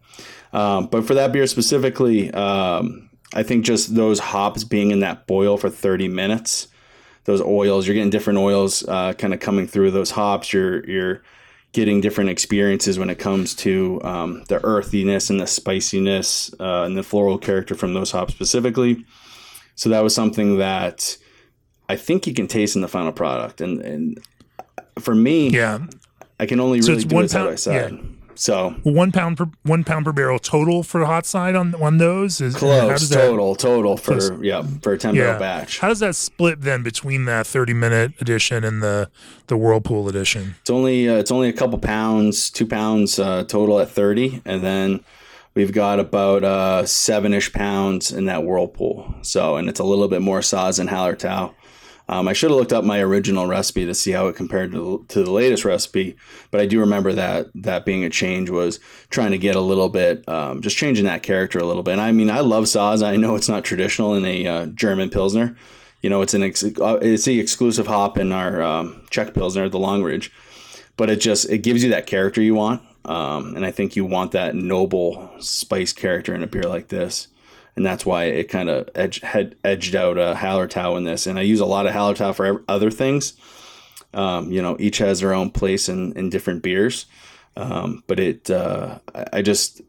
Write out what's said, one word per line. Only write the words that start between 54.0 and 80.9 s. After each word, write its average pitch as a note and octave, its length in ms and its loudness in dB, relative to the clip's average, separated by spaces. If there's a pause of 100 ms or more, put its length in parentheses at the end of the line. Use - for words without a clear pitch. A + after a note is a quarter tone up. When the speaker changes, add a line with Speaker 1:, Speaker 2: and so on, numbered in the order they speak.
Speaker 1:
how F#2 160 0
it F2 80 -6
compared F#2 380 -4
to, F2+ 360 -6
to G2+ 140 2
the F2+ 80 -2
latest A2+ 320 2
recipe, F#2+ 540 -2 (320)
but G#2 100 0
I G#2 60 4
do A2 160 4
remember G2+ 320 2
that, F#2 420 -2
that F2+ 300 -4
being F#2+ 180 0
a E2+ 60 -2
change F#2 400 -2
was F2 320 -2 (300)
trying A2 200 2
to F#2+ 60 0
get F#2+ 180 2
a F#2+ 60 2
little F#2+ 260 2
bit, F2 400 0
um, D2 340 -4
just G2+ 140 -4
changing A#2+ 300 2
that E2+ 180 -2
character F#2+ 340 0
a E2+ 60 0
little F2 200 -2
bit. F2+ 100 0
And G2+ 80 0
I A2+ 100 0
mean, A2 180 4
I A#2+ 120 0
love A2 240 4
Saaz. G#2+ 360 2
I G#2 140 0
know A2 200 2
it's G2+ 120 -2
not G#2 160 -2
traditional G2 520 -2
in F#2+ 100 0
a, F#2 200 -2
uh, E2+ 200 -2
German F#2+ 440 -2
Pilsner. G#2+ 460 0 (460)
You G2 80 0
know, G2 120 2
it's F#2+ 120 -2
an G2+ 100 2
ex-, G2 220 -2
uh, G#2+ 360 0
it's A2 220 2
the B2+ 160 2
exclusive A2 480 0
hop G2+ 300 0
in F#2+ 160 0
our, F#2 280 -2
um, E2 480 -4
Czech - 240 -4
Pilsner, F#2+ 360 -2
the F#2+ 100 -2
Long G2 240 0
Ridge, D#2+ 300 -4 (640)
but A2 120 2
it G#2+ 120 2
just, G#2 280 2
it G#2+ 100 0
gives A#2 220 2
you B2 100 2
that F#2 160 -2
character G2 340 0
you A2 140 4
want. G#2+ 260 0 (240)
Um, D2 500 -6
and F#2+ 100 -6
I F#2 60 -4
think - 240 -4
you G2+ 80 0
want F#2 300 -2
that F2+ 200 -2
noble F#2 840 -2
spice - 540 -4
character F2+ 420 -4
in F2 80 -6
a D#2+ 40 -6
beer F#2+ 160 -6
like F2 260 -6
this. F2+ 400 -6 (480)
And - 80 0
that's F#2 200 -4
why F2 200 0
it D#2+ 240 -2
kinda E2+ 360 -2 (100)
edge-, F#2 260 -4
had G2 420 -4
edged F#2 320 -2
out, F2+ 220 0
uh, F2 180 0
Hallertau F2+ 600 -2